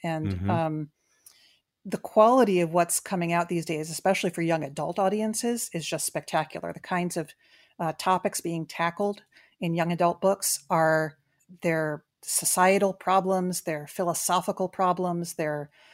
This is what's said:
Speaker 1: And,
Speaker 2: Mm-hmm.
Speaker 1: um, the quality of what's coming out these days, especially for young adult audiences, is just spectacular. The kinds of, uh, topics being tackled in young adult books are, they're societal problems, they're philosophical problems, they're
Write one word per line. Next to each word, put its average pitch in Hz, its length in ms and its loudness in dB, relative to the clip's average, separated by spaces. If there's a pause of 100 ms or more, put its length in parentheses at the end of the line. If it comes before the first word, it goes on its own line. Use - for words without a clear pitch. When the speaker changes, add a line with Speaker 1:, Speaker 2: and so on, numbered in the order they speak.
Speaker 1:
And, 160 300 -2
Speaker 2:
Mm-hmm. 92 160 -2
Speaker 1:
um, 156 400 -2 (960)
the 196 120 -6
quality 214 600 6
of 165 140 0
what's 170 260 2
coming 175 320 -2
out 170 160 0
these 170 160 -2
days, 156 260 -4
especially 185 400 0
for 175 120 -6
young 165 200 0
adult 151 380 -6
audiences, 220 720 -2
is 160 140 -6
just 160 180 -4
spectacular. 165 680 -4
The - 80 -14
kinds 180 340 -4
of, 160 180 -6 (460)
uh, 160 180 -2
topics 185 440 0
being 165 240 -4
tackled 170 560 -4 (400)
in 170 120 -2
young 170 180 0
adult 175 280 2
books - 500 0
are, 160 480 2 (440)
they're 160 420 -2 (200)
societal 190 680 2
problems, 185 720 0
they're 147 260 -6
philosophical 180 800 -2
problems, 175 680 -2
they're 151 340 -2 (240)